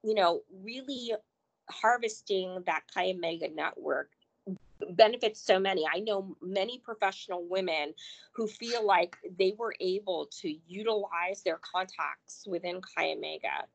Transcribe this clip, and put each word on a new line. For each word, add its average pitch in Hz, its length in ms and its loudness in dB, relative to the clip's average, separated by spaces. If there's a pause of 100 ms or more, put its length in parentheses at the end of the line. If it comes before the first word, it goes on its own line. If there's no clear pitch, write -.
you 220 120 2
know, 175 300 6 (200)
really 247 480 -6 (580)
harvesting 190 960 2
that 156 180 0 (100)
Chi 185 180 2
Omega 170 380 -2
network 151 600 -2 (800)
benefits 220 500 6
so 190 180 6
many. 190 340 2
I 175 60 -2
know 196 420 -2
many 202 380 -2
professional 190 680 -2
women 170 480 -2 (380)
who 226 160 -2
feel 233 380 -2
like 185 320 4 (200)
they 190 200 4
were 226 240 -4
able 185 460 -2 (140)
to 156 140 -4 (120)
utilize 196 760 -2
their 165 140 2
contacts - 920 -6
within 175 340 -4
Chi 165 300 -2
Omega 156 640 -4